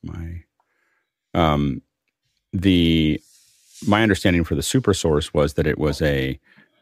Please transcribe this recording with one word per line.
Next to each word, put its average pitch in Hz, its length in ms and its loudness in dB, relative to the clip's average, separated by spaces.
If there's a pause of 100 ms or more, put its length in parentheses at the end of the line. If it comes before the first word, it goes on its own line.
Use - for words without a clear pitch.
my, 85 420 -12 (920)
um, 73 480 0 (720)
the, 85 680 2 (680)
my 104 160 2
understanding 90 400 2
for 82 120 -4
the 71 80 -2
Super 123 300 0
Source 76 400 -2
was 73 200 0
that 78 140 -2
it - 100 -2
was 76 240 -4
a, 67 380 -2 (420)